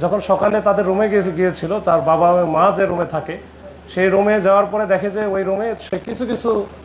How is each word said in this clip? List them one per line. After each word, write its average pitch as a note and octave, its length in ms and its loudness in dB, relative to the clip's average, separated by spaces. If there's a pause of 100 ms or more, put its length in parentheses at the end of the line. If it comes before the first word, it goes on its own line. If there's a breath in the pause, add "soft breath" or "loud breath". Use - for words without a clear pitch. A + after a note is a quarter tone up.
যখন F3 200 0
সকালে G#3 400 0
তাদের G3+ 260 2
রুমে G3+ 220 0
গিয়েছে, F#3+ 240 0
গিয়েছিল, F3 480 -2
তার E3 200 2
বাবা E3 300 4
এবং F3 200 2
মা F3 260 2
যে F#3+ 100 0
রুমে F3 180 -2
থাকে, D#3+ 340 -8 (560)
সেই F#3 140 2
রুমে G3+ 320 2
যাওয়ার G3 260 4
পরে G#3+ 200 -4
দেখে G3 240 0
যে G#3+ 160 -4
ওই G3 160 -2
রুমে G3+ 360 -2
সে - 200 -8
কিছু A3+ 280 -8
কিছু, G#3+ 400 -2 (180)